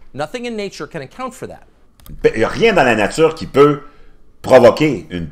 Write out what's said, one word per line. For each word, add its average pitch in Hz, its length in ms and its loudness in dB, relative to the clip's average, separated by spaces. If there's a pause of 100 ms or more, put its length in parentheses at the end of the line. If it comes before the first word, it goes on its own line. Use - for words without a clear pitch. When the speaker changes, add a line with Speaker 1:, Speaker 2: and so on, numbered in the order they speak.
(140)
Speaker 1:
Nothing 240 320 -10
in 233 100 -8
nature 190 320 -10
can 165 120 -12
account 247 320 -14
for 117 160 -16
that. 80 140 -20 (600)
Speaker 2:
Pe-, 110 220 0
rien 202 300 0
dans 151 100 2
la 120 100 2
nature 151 400 0
qui 90 120 -12
peut 143 340 2 (600)
provoquer 120 680 4
une, 85 220 -8